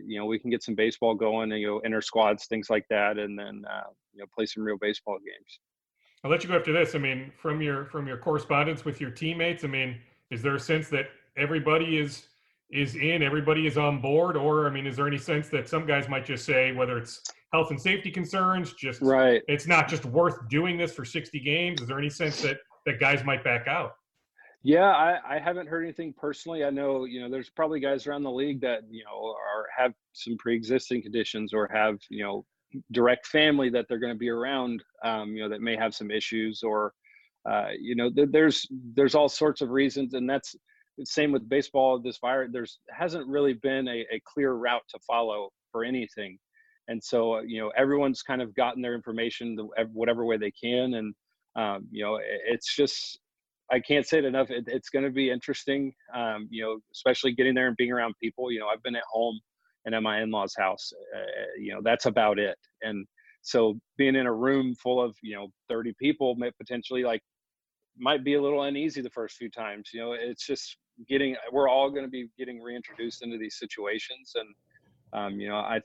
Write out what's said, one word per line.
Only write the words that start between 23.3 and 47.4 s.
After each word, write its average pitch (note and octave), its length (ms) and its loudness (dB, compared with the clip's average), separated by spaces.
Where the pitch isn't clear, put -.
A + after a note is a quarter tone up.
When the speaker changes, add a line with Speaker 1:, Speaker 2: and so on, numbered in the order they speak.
Speaker 2:
back A#2+ 240 2
out? D3 240 -2
Speaker 1:
Yeah, E3+ 260 8
I, D#3+ 460 4
I D#3 40 -2
haven't E3+ 280 -2
heard E3 160 -4
anything E3 340 -8
personally. D3+ 480 -4
I C#3+ 60 0
know, C#3 340 0
you B2+ 160 -8
know, B2 80 -8
there's C3 200 -6
probably D#3 300 0
guys C#3 260 0
around C#3+ 180 -4
the C3+ 80 -4
league C#3 300 -2
that, A#2+ 280 0
you A2+ 160 -16
know, G#2+ 240 -8
are, G#2+ 380 -4
have B2+ 160 2
some - 260 -6
pre-existing A#2 640 0
conditions G#2+ 500 -4
or G#2+ 180 0
have, G#2+ 280 2
you G#2+ 140 -6
know, G2+ 200 -6
direct B2 360 4
family D3 420 4
that A#2 180 0
they're A#2 120 -2
gonna A#2+ 160 -4
be A#2 140 -2
around, A#2+ 540 -2
um, A2 300 -2
you A2 80 -6
know, G#2+ 40 -4
that G#2+ 140 -6
may A#2 160 0
have A2 180 0
some G#2 160 -8
issues A2 520 -2
or, G#2+ 280 0
uh, G#2 180 0
you A#2+ 160 -4
know, A#2+ 160 2
th-, C#3+ 200 6
there's, D3+ 360 6
there's C#3 220 6
all D3 140 6
sorts D3+ 320 0
of C3 80 0
reasons. C3+ 460 0
And B2+ 140 -2
that's C3+ 240 -2
the C#3 80 -12
same D3+ 260 2
with A#2+ 160 0
baseball. C3 540 2
This A#2+ 180 -6
virus, B2+ 320 -2
there's A#2+ 280 -10
hasn't D#3+ 380 -6
really C#3 260 2
been C3+ 340 -2
a, A#2+ 120 -6
a A2 140 -4
clear C#3 280 0
route A#2+ 360 0
to A2 160 -16
follow A2 440 0
for A#2 140 -2
anything. G#2+ 540 -6
And A#2 120 -6
so, A2+ 340 2
uh, A2 60 -2